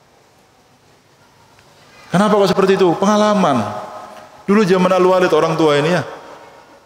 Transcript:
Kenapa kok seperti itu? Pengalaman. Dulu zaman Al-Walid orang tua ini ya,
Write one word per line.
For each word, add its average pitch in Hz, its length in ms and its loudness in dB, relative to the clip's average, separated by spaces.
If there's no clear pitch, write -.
Kenapa 202 320 0
kok 190 160 0
seperti 190 240 2
itu? 185 160 2
Pengalaman. 190 720 0
Dulu 208 160 2
zaman 185 320 0
Al-Walid 180 400 2
orang 160 240 0
tua 151 160 2
ini 151 160 0
ya, 165 160 -4